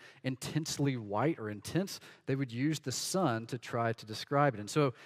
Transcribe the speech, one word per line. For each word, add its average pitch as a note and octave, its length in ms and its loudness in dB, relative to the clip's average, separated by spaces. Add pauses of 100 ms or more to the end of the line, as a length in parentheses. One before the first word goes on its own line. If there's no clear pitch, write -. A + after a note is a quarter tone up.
(240)
intensely C3+ 720 0
white A2+ 440 2
or G#2+ 100 -4
intense, D#3 500 -2 (260)
they C3+ 100 0
would C3+ 180 -4
use C#3+ 260 0
the C3 140 -6
sun A#2+ 540 0
to B2+ 100 -6
try A#2 340 0
to - 140 -6
describe C#3 480 2
it. G#2 80 -6
And G#2 80 -8
so C#3+ 240 2 (120)